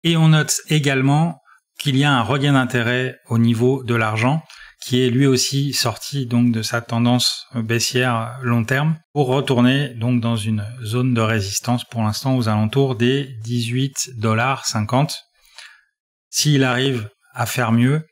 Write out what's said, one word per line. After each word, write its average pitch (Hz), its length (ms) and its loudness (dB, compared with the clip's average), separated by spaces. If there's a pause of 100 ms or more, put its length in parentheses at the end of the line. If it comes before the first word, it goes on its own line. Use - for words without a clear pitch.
Et 170 140 2
on 160 120 6
note 151 400 2
également 143 680 2 (400)
qu'il 135 180 0
y 139 60 4
a 147 100 4
un 123 80 2
regain 143 320 0
d'intérêt 127 640 0 (100)
au 117 100 0
niveau 120 460 2
de 120 120 -2
l'argent, 113 480 0 (380)
qui 127 200 0
est 127 80 2
lui 131 160 2
aussi 135 480 0
sorti 127 520 -4
donc 120 260 2
de 113 100 -2
sa 117 180 -4
tendance 120 680 -2 (100)
baissière 117 880 -2
long 120 200 2
terme, 147 360 0 (140)
pour 143 140 0
retourner 131 680 2
donc 120 260 0
dans 117 160 -2
une 107 280 -2 (180)
zone 123 300 0
de 117 80 2
résistance 110 640 -2
pour 113 180 -6
l'instant 127 340 -2
aux 113 100 0
alentours 110 480 0
des 131 460 0
dix-huit 120 760 -4
dollars 113 480 -2
cinquante. 123 580 -2 (1080)
S'il 143 340 2
arrive 127 460 -2 (240)
à 117 120 -4
faire 113 260 -2
mieux 131 400 2